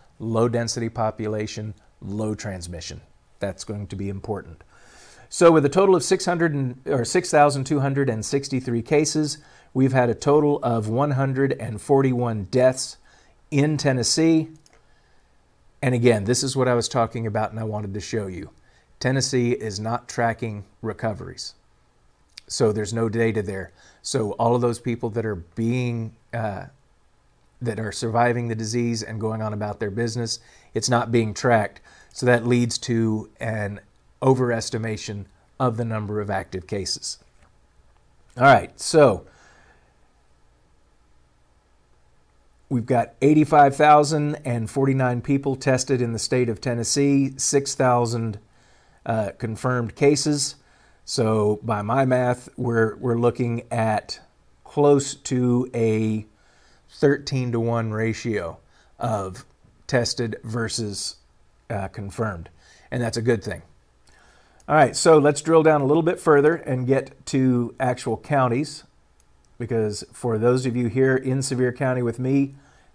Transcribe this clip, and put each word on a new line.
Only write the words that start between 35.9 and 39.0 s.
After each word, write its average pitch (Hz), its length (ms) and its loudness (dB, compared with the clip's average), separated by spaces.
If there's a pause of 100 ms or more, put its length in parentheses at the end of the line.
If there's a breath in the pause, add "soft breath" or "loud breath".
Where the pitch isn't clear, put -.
of 101 100 -4
active 95 380 -6
cases. - 520 -8 (1160)
All 123 60 2
right, 135 340 6
so 131 480 4 (3500 soft breath)